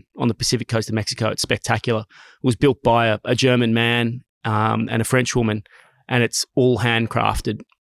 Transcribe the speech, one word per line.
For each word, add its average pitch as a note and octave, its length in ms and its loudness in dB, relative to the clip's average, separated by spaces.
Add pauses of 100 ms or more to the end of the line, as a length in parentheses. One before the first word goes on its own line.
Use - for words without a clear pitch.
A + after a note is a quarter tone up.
(180)
on B2+ 100 -2
the A2+ 60 0
Pacific - 340 -2
coast A2+ 220 -4
of A2 60 -4
Mexico. A2 340 -4
It's - 120 -4
spectacular. A2+ 600 -2
It G#2+ 40 -10 (380)
was B2+ 120 2
built C#3 280 2
by A#2 240 4
a, G#2+ 160 0
a B2 120 -2
German A#2+ 380 2
man, A#2 480 0 (220)
um, A2 460 0
and A#2 120 -2
a A2 40 -2
French B2+ 300 0
woman, G#2+ 280 0 (460)
and B2 120 2
it's - 240 -2 (100)
all B2+ 240 4
handcrafted, A2+ 840 -2 (200)